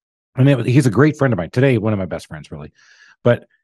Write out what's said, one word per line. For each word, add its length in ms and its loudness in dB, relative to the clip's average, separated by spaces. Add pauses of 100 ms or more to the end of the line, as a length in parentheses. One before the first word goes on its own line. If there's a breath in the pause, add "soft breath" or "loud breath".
(360)
And 100 4
it 120 4
was, 80 -4
he's 200 2
a 40 2
great 260 2
friend 160 0
of 60 -4
mine 120 -8
today, 280 0
one 160 -2
of 40 -4
my 80 -6
best 200 -12
friends, 240 -18
really. 220 -16 (520 soft breath)
But 220 0 (180)